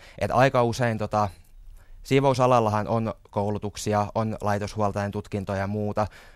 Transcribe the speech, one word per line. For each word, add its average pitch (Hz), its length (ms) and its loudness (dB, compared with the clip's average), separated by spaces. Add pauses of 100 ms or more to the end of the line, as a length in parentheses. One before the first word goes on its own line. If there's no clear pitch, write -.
(200)
Et 101 120 -2
aika 127 320 4
usein 117 340 -2
tota, 104 320 0 (760)
siivousalallahan 123 840 4
on 113 260 -2 (160)
koulutuksia, 104 840 -2
on 110 260 -2
laitoshuoltajan 101 720 -2
tutkintoja 101 480 -6
ja 98 80 -2
muuta, 104 400 -2 (280)